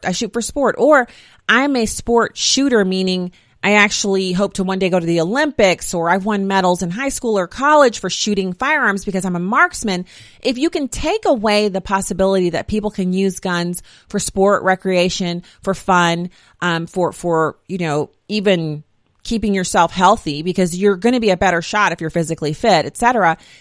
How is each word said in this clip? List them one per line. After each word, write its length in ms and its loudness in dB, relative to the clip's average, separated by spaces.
I 60 -2
shoot 180 -4
for 100 -4
sport," 360 -2
or 320 4
"I'm 260 2
a 100 0
sport 520 -2
shooter," 480 2
meaning 480 -2
I 120 2
actually 580 0
hope 240 -2
to 80 -4
one 140 -4
day 120 0
go 100 2
to 60 -2
the 160 0
Olympics, 760 0
or 140 -2
I've 160 0
won 220 -2
medals 360 2
in 80 -4
high 180 -4
school 280 -2
or 100 -2
college 500 4
for 140 -6
shooting 420 -2
firearms 520 0
because 200 -4
I'm 100 -2
a 40 -2
marksman. 640 0
If 180 -2
you 100 0
can 180 -2
take 380 -4
away 440 2
the 120 -4
possibility 720 0
that 160 -6
people 240 -4
can 200 -4
use 280 0
guns 420 -4
for 120 -6
sport, 420 2
recreation, 800 0
for 100 -2
fun, 560 0
um, 240 -2
for, 260 -2
for, 460 -2
you 120 -8
know, 320 -2
even 560 -2
keeping 320 -2
yourself 360 2
healthy, 520 2
because 340 -2
you're 200 2
gonna 220 0
be 120 2
a 60 2
better 260 0
shot 280 0
if 100 -8
you're 100 -6
physically 420 -4
fit, 320 2
et 120 -10
cetera. 380 2